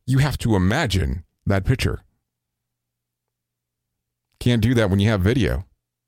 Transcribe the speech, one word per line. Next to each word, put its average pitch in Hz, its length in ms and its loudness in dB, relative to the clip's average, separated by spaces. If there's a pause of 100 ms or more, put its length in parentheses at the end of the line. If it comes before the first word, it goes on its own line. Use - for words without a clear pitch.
you 131 120 0
have 135 220 0
to 113 160 0
imagine 92 680 0 (220)
that 98 200 -2
picture. - 360 -2 (2500)
Can't 120 220 0
do 120 120 2
that 113 160 2
when 98 100 2
you 101 100 4
have 107 120 0
video. 95 440 0 (420)